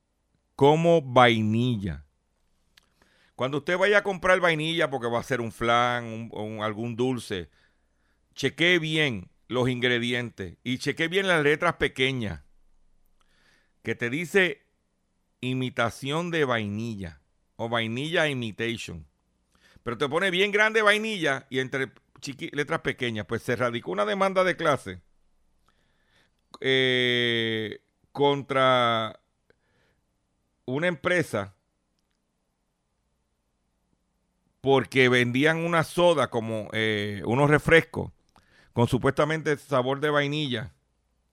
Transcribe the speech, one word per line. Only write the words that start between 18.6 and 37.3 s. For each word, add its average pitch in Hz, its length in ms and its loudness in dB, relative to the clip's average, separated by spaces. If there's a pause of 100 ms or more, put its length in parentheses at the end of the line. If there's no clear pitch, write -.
Pero 120 140 -8
te 143 120 -2
pone 180 220 0
bien 190 200 2
grande 214 300 2
vainilla 208 680 0
y 131 100 -2
entre 131 340 -4 (260)
chiqui-, 143 320 -12
letras 147 300 -4
pequeñas. 117 460 -4
Pues 113 160 -4
se 123 120 -2
radicó 120 360 -4
una 202 120 -2
demanda 190 400 0
de 180 140 0
clase, 131 420 -2 (1600)
eh, 120 1200 0 (320)
contra 131 1120 0 (1400)
una 143 220 -2
empresa 160 680 -2 (3000)
porque 131 480 4
vendían 127 520 2
una 170 260 0
soda 170 440 2
como, 110 440 -6
eh, 104 520 -2
unos 139 240 4